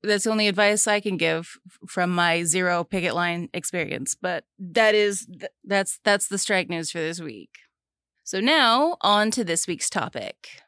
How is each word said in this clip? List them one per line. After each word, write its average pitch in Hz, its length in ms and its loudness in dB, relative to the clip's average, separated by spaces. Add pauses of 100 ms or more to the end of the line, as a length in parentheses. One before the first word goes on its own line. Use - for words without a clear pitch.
that's 208 220 0
the 226 40 2
only 214 180 2
advice 208 380 4
I 208 140 2
can 202 180 -2
give 165 480 -2
f-, - 240 -20
from 180 220 0
my 170 320 2
zero 175 400 2
picket 180 320 -2
line 170 360 -2
experience. - 640 -6
But 180 300 -6 (160)
that 214 340 2
is, 208 320 0
th-, - 260 -14 (120)
that's, 196 400 -2
that's 202 240 2
the 196 100 -4
strike 190 320 0
news 165 220 -6
for 170 80 -8
this 165 200 -4
week. 113 300 -14 (760)
So - 160 -4
now 277 600 2
on 208 300 4
to 240 120 -2
this 165 220 -2
week's - 240 -4
topic. - 760 -8